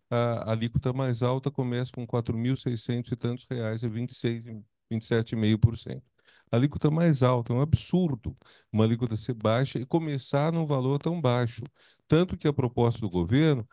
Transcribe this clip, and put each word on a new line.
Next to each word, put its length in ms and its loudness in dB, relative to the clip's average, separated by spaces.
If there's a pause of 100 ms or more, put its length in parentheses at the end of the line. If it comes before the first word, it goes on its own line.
(100)
a, 400 -2
a 20 0
alíquota 400 0
mais 300 -2
alta 280 0
começa 400 -4
com 160 -10
quatro 300 -2
mil 180 0
seiscentos 560 -4
e 60 -2
tantos 340 -6
reais, 320 -4
é 60 -4
vinte 220 -6
e 60 -16
seis, 280 -4
vinte 580 -8
e 40 -20
sete 260 0
e 40 -2
meio 220 4
por 200 4
cento. 240 -12 (500)
A 40 2
alíquota 340 2
mais 320 2
alta, 320 2
é 20 0
um 60 2
absurdo 760 0 (340)
uma 140 4
alíquota 320 0
ser 160 -6
baixa 460 0
e 80 -6
começar 640 -2
num 140 -2
valor 320 0
tão 200 -4
baixo. 440 0 (440)
Tanto 300 4
que 100 -6
a 60 4
proposta 480 2
do 80 -4
governo 640 2